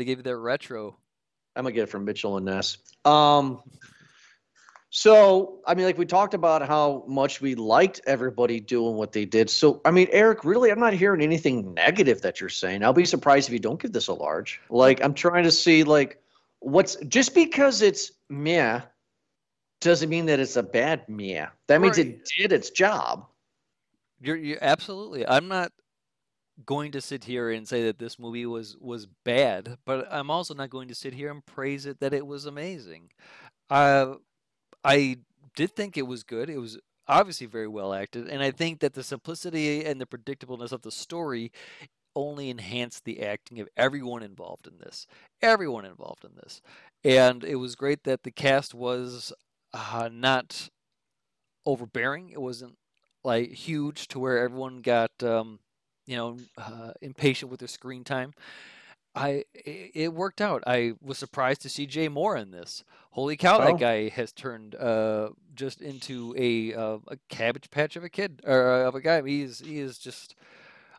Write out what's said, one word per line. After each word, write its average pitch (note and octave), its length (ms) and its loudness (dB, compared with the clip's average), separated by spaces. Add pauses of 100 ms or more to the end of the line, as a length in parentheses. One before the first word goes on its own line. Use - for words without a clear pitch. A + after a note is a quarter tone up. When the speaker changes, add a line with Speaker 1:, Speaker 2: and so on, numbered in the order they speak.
Speaker 1:
give B2+ 140 -2
you B2+ 40 -16
that B2 140 -4
retro. A#2 600 -6 (600)
Speaker 2:
I'm C3 80 -4
gonna B2+ 100 -4
get A2+ 100 0
it G#2 40 -6
from G2+ 160 -8
Mitchell G2+ 320 -4
and F#2+ 100 -4
Ness. F#2+ 320 -4 (260)
Um, D3 560 6 (220)
Speaker 1:
<laughs> - 140 -20 (1000)
Speaker 2:
So, G3 720 8
I F3 80 2
mean, F#3 100 2
like, F3 140 2
we F3 80 0
talked G3 260 2
about D#3+ 340 2
how D3 400 2
much C3+ 360 0
we C3+ 120 0
liked A#2 520 4
everybody A#2+ 540 0
doing A#2 340 -2
what G#2+ 180 -4
they G#2 140 -2
did. A2 240 4
So, D3 340 4
I D#3 60 6
mean, F#3 200 6
Eric, G#3+ 320 6
really, A3+ 280 4
I'm G#3 100 2
not A3+ 140 4
hearing F#3 260 4
anything C#3 540 0
negative C3 480 4
that F#2 180 -4
you're F#2+ 80 -8
saying. F#2+ 340 -4
I'll B2+ 120 6
be F3 100 6
surprised C#3 420 4
if A#2+ 60 -8
you A#2 60 -2
don't A#2 200 -4
give A3+ 140 -8
this A2 160 -2
a F2+ 60 -4
large. D#2 440 -6 (120)
Like, C3 340 6
I'm C#3+ 80 2
trying F3 320 2
to E3 60 4
see, D#3+ 340 6
like, D3 380 4 (380)
what's, F3 360 4 (120)
just - 260 2
because C#4 480 4
it's G3+ 300 2 (180)
meh C#3+ 500 0 (1000)
doesn't E3 260 4
mean E3 180 -2
that C#3+ 140 4
it's B2+ 160 -2
a A#2 60 2
bad C#3 480 -2
meh. F#2+ 340 -8 (220)
That D#3 160 6
means F#3+ 160 4
it D3 80 4
Speaker 1:
Right. A#2 220 -14 (100)
Speaker 2:
did F#3+ 140 0
its - 180 0
job. D3 560 0 (920)
Speaker 1:
You're, D3 180 -6
you're, D3+ 260 -10
absolutely. D#3+ 680 -4
I'm C#3+ 180 2
not F#3 260 -4 (920)
going D3 280 -6
to C#3 100 -8
sit C3+ 220 -12
here A#2+ 260 -6
and A2 180 -8
say A#2+ 140 -2
that A2 160 -2
this A#2 200 -14
movie A#2+ 280 -10
was, A2+ 340 -10
was A#2+ 260 -14 (200)
bad, A#2+ 580 -2
but C3 260 -6
I'm C#3+ 200 -6
also E3 240 -6
not C3+ 160 -12
going B2+ 180 -14
to A#2+ 60 -18
sit C3+ 180 -14
here C#3+ 180 -12
and D3 140 -18
praise C#3 400 -8
it C#3 160 -14
that C#3 140 -2
it C#3+ 120 -4
was C#3+ 200 -14
amazing. C#3+ 640 -14 (580)
Uh, C#3 460 4 (680)
I C#3 320 4 (400)
did D#3+ 180 -4
think G3+ 220 -10
it C3+ 100 -6
was B2 160 -12
good. A#2+ 260 -8
It D3 100 -10
was A2+ 200 -14 (300)
obviously D#3 400 0
very A2 180 -8
well G2+ 260 -8
acted, G2+ 360 -8
and C#3 120 -8
I C#3 120 -2
think E3 280 -6
that C#3 140 -2
the C3 80 -14
simplicity D#3 800 -6
and C#3 160 -6
the B2 60 -12
predictableness B2 640 -14
of B2 120 -10
the A2 100 -16
story C#3 580 -10 (640)
only C#3+ 360 -8
enhanced A#2+ 540 -10
the - 180 -12
acting G#2+ 360 -10
of - 180 -14
everyone B2 460 -2
involved F2+ 460 -20
in E2+ 100 -20
this. - 300 -20 (340)
Everyone E3 440 0
involved - 380 -18
in F2+ 120 -20
this. - 260 -20 (400)
And B2+ 400 6
it C#3+ 140 -6
was B2 180 -8
great C#3 300 -4
that C3 180 -2
the B2+ 80 -14
cast C3+ 440 0
was, B2 580 -8 (420)
uh, A#2 380 -8
not B2+ 560 -2 (960)
overbearing. C3+ 640 -6
It D3 100 -14
wasn't, B2 360 -14 (480)
like, A#2+ 260 -2
huge D3 580 -8
to C3 120 -12
where B2+ 180 0
everyone B2+ 440 -6
got, A#2 280 0 (140)
um, A2+ 340 -4 (480)
you B2+ 100 -12
know, A#2+ 200 -8 (220)
uh, A2+ 340 -18 (100)
impatient C3+ 480 -4
with B2+ 80 -16
their B2+ 80 -18
screen B2+ 380 -18
time. C3+ 300 -8 (840)
I, C#3 260 -4 (100)
it, F3+ 400 -18
it D#3+ 180 -6
worked F#3 300 -8
out. E3+ 240 -2
I A#2+ 340 -2
was C3+ 160 -14
surprised C3+ 460 -4
to C3 80 -16
see C#3+ 160 -10
Jay D3+ 200 -4
Moore D#3 300 -4
in G2+ 140 -10
this. F2 340 -18 (280)
Holy C#3 220 -6
cow, F3+ 260 4
that - 120 4
Speaker 2:
Oh. E3+ 60 -2
Speaker 1:
guy A2 320 0
has A#2 200 -8
turned, A2 440 -16
uh, A2 560 -2 (240)
just C3+ 260 -12
into B2+ 560 -14
a, A#2 380 -2
uh, A2 240 -6 (100)
a C3+ 80 -16 (140)
cabbage B2 400 -6
patch D3+ 260 -4
of E3+ 80 -14
a F3 60 -18
kid, F#3 340 -10
or, B2+ 260 4
uh, B2+ 160 2
of B2+ 80 -2
a C3+ 60 -12
guy. D#3+ 220 2
He C#3+ 180 -4
is, B2+ 200 -12
he D3+ 180 -12
is C3 180 -10
just, - 380 -20 (640)